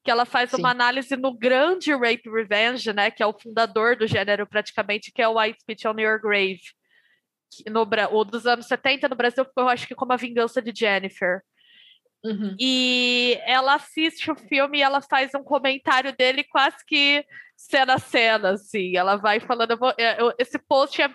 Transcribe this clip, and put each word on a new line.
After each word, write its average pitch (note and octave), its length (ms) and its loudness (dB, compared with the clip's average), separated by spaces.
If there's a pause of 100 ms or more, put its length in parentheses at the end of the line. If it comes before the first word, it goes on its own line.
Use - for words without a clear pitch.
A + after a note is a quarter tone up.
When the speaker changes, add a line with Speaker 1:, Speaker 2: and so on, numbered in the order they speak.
Speaker 1:
que B3+ 80 0
ela A#3+ 140 2
faz B3 260 -2
Speaker 2:
Sim. C4 60 -2
Speaker 1:
uma B3+ 140 0
análise B3 440 0
no B3+ 180 -4
grande C#4 600 2
Rape A#3 360 -2
Revenge, A3 600 -2
né, G#3 180 0
que A3 140 -4
é - 20 2
o G#3 120 -2
fundador A3+ 580 0
do A3 100 -2
gênero G3+ 400 -2
praticamente, G#3 680 -4
que - 100 -4
é A3+ 60 4
o A3+ 140 2
I A3 120 0
Spit - 340 -10
on A3 120 -4
Your G#3+ 220 0
Grave. G3 380 0 (920)
Que - 160 -20
no A3 160 0
Bra-, G#3 300 0
o G#3+ 100 2
dos G#3+ 220 -8
anos A#3+ 220 0
setenta C4+ 420 -2
no C4 60 -8
Brasil A#3+ 280 0
ficou, B3+ 200 -4
eu B3+ 60 2
acho A#3+ 180 -2
que B3+ 80 -12
como B3+ 180 -2
A B3 40 0
Vingança A#3 440 -2
de A3+ 100 -8
Jennifer. F#3+ 680 -2 (840)
Speaker 2:
Uhum. G#3 360 -6
Speaker 1:
E B3 840 0
ela C4 300 2
assiste D#4 560 -4
o D4+ 60 -2
filme C#4+ 420 -2
e C#4+ 60 2
ela C#4 180 2
faz C4+ 320 -2
um C#4 100 -4
comentário C4+ 720 0
dele C4 280 2
quase C#4+ 420 0
que C#4+ 400 2 (300)
cena C4 400 2
a - 40 0
cena, A3 520 2
assim. F#3+ 440 -4
Ela F#3+ 220 2
vai G#3 220 2
falando, A#3 320 -2
eu A#3 60 0
vou, B3 200 0
é, A3+ 240 0
eu, A#3 160 2
esse B3+ 220 -4
post C#4+ 420 0
é C#4 140 0